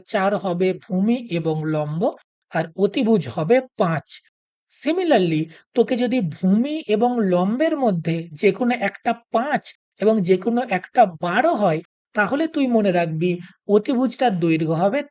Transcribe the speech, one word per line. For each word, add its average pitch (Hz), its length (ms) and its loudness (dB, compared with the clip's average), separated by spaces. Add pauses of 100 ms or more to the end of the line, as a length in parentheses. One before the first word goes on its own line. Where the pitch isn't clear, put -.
চার 196 300 0
হবে 185 360 -2
ভূমি 196 440 0 (140)
এবং 160 320 -2
লম্ব, 156 380 -2 (500)
আর 165 140 -2 (120)
অতিভুজ 202 500 2
হবে 170 300 0 (200)
পাঁচ। 165 280 -2 (760)
Similarly, 240 600 2 (320)
তোকে 240 220 2
যদি 247 260 0
ভূমি 202 540 0 (120)
এবং 214 220 2 (240)
লম্বের 247 440 0
মধ্যে 175 400 -2 (140)
যে 196 200 2
কোনো 240 220 0 (160)
একটা - 220 -6 (200)
পাঁচ 247 320 -2 (360)
এবং 214 220 2
যে 185 160 2
কোনো 226 320 -2
একটা 190 320 0 (200)
বারো 214 340 0
হয়, 175 260 0 (340)
তাহলে 214 320 0
তুই 285 200 -2
মনে 214 240 2
রাখবি 170 400 0 (360)
অতিভুজটার 240 720 2
দৈর্ঘ্য 160 340 0
হবে 196 260 0 (100)